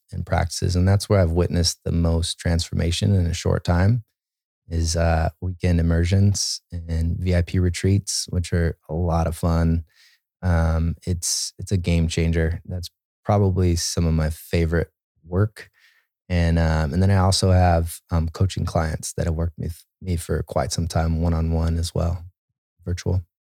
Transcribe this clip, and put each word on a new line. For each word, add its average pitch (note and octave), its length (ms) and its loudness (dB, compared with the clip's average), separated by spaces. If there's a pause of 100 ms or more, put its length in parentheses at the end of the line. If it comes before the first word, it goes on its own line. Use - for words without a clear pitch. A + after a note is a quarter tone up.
(120)
and F2+ 140 -8
practices. F2 500 -2
And F2+ 120 2
that's G2 220 2
where G#2 100 4
I've E2+ 120 2
witnessed F2 520 0
the F2+ 80 -4
most E2 460 0
transformation E2+ 800 0
in F2+ 100 2
a E2 80 -2
short F2+ 300 -2
time G2 400 2 (640)
is, E2 260 -2
uh, E2 340 2 (120)
weekend F2+ 380 0
immersions F2 840 2 (100)
and E2 460 -4
V F2+ 180 0
I F2 60 4
P E2+ 160 -2
retreats, F#2+ 720 0
which F2 240 -4
are E2+ 240 0 (100)
a D2+ 60 -8
lot E2 320 0
of D#2+ 100 -4
fun. E2 500 0 (580)
Um, E2 520 0 (120)
it's, - 500 -4
it's F2+ 140 -12
a - 60 2
game E2+ 300 2
changer. E2 580 0
That's F2+ 260 -10 (340)
probably F#2+ 500 2
some E2+ 300 -2
of D#2+ 80 2
my D#2+ 160 0
favorite E2 640 -2 (320)
work. F2+ 460 -4 (600)
And, E2+ 280 2
um, D#2+ 360 2
and F#2 100 2
then G2 80 4
I G2 60 4
also F#2+ 340 2
have, E2+ 480 4 (100)
um, E2 200 0
coaching - 340 -2
clients D#2+ 500 -4
that E2 120 -6
have E2+ 100 -2
worked E2 220 -4
with - 260 -8 (180)
me F#2 140 -4
for E2 280 -4
quite - 280 -4
some E2+ 160 -2
time, E2 340 0
one-on-one E2 560 0
as E2 160 -4
well, E2+ 300 -2 (640)
virtual. F#2 400 -4 (220)